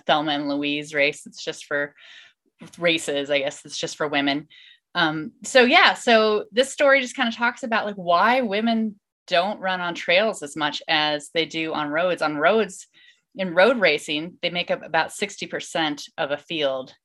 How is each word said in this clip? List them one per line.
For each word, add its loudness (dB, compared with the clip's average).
Thelma 2
and -4
Louise -4
race. 0
It's -18
just -10
for -4
races, -2
I 2
guess -4
it's -14
just -6
for -2
women. 0
Um, -2
so 6
yeah, 6
so 2
this 0
story 4
just -8
kinda -2
talks -4
about, -2
like, -8
why 2
women -2
don't 0
run -4
on -4
trails 2
as -12
much -4
as 0
they 0
do -6
on -4
roads. 0
On -2
roads, 0
in -6
road 6
racing, 0
they -2
make -4
up -2
about -2
sixty -8
percent -4
of -4
a -2
field. -4